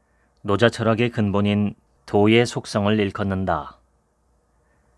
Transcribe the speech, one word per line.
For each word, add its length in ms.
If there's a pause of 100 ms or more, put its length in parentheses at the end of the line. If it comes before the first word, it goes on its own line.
(420)
노자 260
철학의 420
근본인 640 (320)
도의 400
속성을 540
일컫는다. 800 (1200)